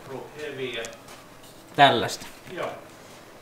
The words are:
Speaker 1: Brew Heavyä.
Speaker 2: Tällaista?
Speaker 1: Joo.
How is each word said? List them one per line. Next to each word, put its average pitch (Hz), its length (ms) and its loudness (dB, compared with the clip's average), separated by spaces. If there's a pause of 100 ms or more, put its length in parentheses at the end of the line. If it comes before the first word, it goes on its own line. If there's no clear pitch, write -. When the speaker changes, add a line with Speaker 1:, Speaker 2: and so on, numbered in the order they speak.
Speaker 1:
Brew 127 120 -8 (200)
Heavyä. 131 420 -4 (920)
Speaker 2:
Tällaista? 123 500 8 (260)
Speaker 1:
Joo. - 160 -4 (720)